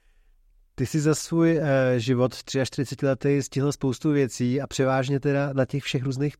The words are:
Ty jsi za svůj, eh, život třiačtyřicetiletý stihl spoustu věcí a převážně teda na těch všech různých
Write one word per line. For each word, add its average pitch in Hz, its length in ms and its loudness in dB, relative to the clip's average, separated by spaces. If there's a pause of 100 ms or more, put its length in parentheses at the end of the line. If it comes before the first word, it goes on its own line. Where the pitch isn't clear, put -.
(760)
Ty 127 120 -2
jsi 156 140 -2
za 151 140 4
svůj, 165 480 2
eh, 131 380 2
život 120 420 0
třiačtyřicetiletý 135 1000 -2
stihl 139 300 -2
spoustu 135 380 -2
věcí 131 500 0
a 135 60 -6
převážně 131 540 0
teda 143 320 0
na 135 120 2
těch 139 180 -4
všech 127 200 -4
různých 139 380 -2